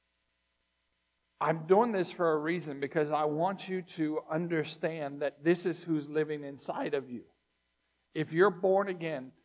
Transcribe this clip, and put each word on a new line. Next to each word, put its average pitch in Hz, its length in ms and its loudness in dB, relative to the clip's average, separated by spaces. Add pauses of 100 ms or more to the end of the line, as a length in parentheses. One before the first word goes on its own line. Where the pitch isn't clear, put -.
(1400)
I'm 160 240 -2
doing 208 260 4
this 185 200 0
for 165 220 2
a 156 40 2
reason, 151 420 -4
because 147 300 0
I 151 140 2
want 165 440 0
you 185 140 -4 (140)
to 156 340 -2
understand 156 960 -2
that 139 200 -4
this 170 220 4
is 165 160 -2
who's 151 260 -2
living 151 360 0
inside 143 500 -6
of 131 160 -2
you. 117 160 -10 (880)
If 156 180 -2
you're 180 200 6
born 190 380 2
again, 160 420 -4 (140)